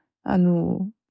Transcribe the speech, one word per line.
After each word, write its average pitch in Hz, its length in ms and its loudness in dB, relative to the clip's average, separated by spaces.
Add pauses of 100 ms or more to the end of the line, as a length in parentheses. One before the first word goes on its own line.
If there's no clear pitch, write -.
(240)
à - 140 -2
nous, 175 540 0 (180)